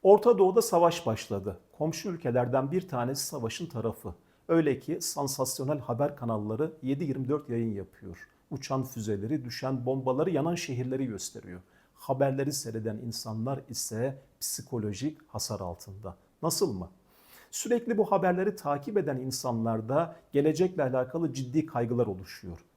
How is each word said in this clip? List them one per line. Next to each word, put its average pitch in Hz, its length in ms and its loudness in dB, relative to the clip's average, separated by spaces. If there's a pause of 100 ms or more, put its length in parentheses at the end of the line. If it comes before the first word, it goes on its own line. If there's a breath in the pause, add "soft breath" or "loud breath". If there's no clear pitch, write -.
Orta 208 340 10
Doğu'da 190 240 6
savaş 170 440 4
başladı. 104 520 -2 (200)
Komşu 160 320 -2
ülkelerden 131 640 0
bir 185 160 -2
tanesi 127 380 -2
savaşın 123 400 -6
tarafı. 110 480 -4 (340 soft breath)
Öyle 151 320 4
ki 156 220 -4
sansasyonel 139 760 -2
haber 135 360 -2
kanalları 113 560 -2 (100)
yedi 139 220 -2
yirmi 135 240 -2
dört 143 220 -2
yayın 117 240 0
yapıyor. 95 540 -10 (240 soft breath)
Uçan 135 320 -2
füzeleri, 113 640 -4
düşen 131 400 -4
bombaları, 131 440 2
yanan 165 260 2
şehirleri 131 500 -4
gösteriyor. 92 560 -10 (340 soft breath)
Haberleri 135 560 0
seyreden 110 460 -4
insanlar 117 600 -4 (100)
ise 123 520 -4 (180 loud breath)
psikolojik 110 880 -4
hasar 104 320 -6
altında. 95 560 -10 (260 soft breath)
Nasıl 160 320 0
mı? 92 160 -8 (640 loud breath)
Sürekli 233 460 0
bu 208 140 4
haberleri 185 440 2
takip 143 420 -2
eden 143 200 0
insanlarda 123 1000 0 (160 loud breath)
gelecekle 156 520 4
alakalı 131 500 0
ciddi 135 320 0
kaygılar 120 420 0
oluşuyor. 92 500 -8 (200)